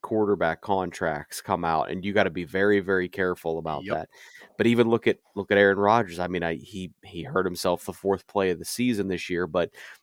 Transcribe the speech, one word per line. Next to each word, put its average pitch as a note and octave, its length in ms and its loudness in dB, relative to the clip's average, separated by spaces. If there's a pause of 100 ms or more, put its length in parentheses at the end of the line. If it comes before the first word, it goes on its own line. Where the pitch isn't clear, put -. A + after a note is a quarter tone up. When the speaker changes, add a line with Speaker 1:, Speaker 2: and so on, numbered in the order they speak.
Speaker 1:
quarterback G2 600 0
contracts F2 800 -4
come F2 220 -2
out, D#2+ 260 0
and F#2 140 -6
you G2+ 100 -4
gotta G2 160 4
be F2 140 -8
very, G2 360 2
very F#2 280 0
careful F2+ 500 -2
about D#2+ 260 -6
Speaker 2:
Yep. G2 120 -4
Speaker 1:
that. D#2 120 -8 (480)
But G#2+ 100 2
even A#2 220 4
look A2+ 180 2
at, A2 120 2 (160)
look G2+ 160 -6
at G2+ 80 6
Aaron G2 200 6
Rodgers. G2+ 400 2
I F2+ 100 -4
mean, F2+ 140 -2
I, E2+ 120 -2
he, F2+ 380 -12 (120)
he E2+ 180 -12
hurt F#2 240 -2
himself F2+ 380 -2
the F#2+ 80 -10
fourth F#2+ 340 -2
play G2 240 0
of E2+ 80 -2
the E2+ 60 -12
season A2+ 440 -2
this F2+ 200 -6
year, F2 180 -2
but E2+ 240 -2 (320)